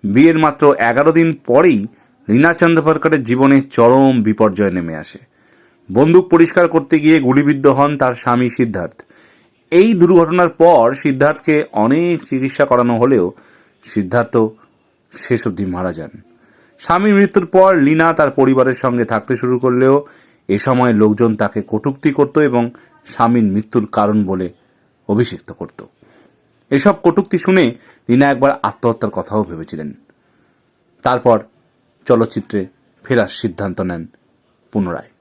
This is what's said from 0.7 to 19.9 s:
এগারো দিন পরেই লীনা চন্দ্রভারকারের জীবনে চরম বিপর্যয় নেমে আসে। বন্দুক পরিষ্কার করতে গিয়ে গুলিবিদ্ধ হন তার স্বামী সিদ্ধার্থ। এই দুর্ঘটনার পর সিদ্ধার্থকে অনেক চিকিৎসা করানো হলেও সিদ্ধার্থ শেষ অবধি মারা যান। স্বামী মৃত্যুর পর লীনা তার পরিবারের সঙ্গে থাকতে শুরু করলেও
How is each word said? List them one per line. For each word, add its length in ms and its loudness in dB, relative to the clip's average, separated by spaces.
এগারো 380 0
দিন 200 2
পরেই 540 0
লীনা 260 2
চন্দ্রভারকারের 720 0
জীবনে 380 2
চরম 600 2
বিপর্যয় 480 0
নেমে 260 -6
আসে। 220 -16
বন্দুক 360 4
পরিষ্কার 400 2
করতে 320 -2
গিয়ে 200 4
গুলিবিদ্ধ 460 0
হন 320 2
তার 160 -2
স্বামী 360 -2
সিদ্ধার্থ। 520 -6
এই 240 4
দুর্ঘটনার 540 2
পর 460 2
সিদ্ধার্থকে 760 -2
অনেক 520 -2
চিকিৎসা 400 -4
করানো 340 0
হলেও 340 0
সিদ্ধার্থ 520 -4
শেষ 280 -4
অবধি 200 -6
মারা 260 -6
যান। 300 -16
স্বামী 340 0
মৃত্যুর 340 2
পর 300 4
লীনা 360 2
তার 180 0
পরিবারের 440 2
সঙ্গে 300 -4
থাকতে 320 -4
শুরু 220 -2
করলেও 480 0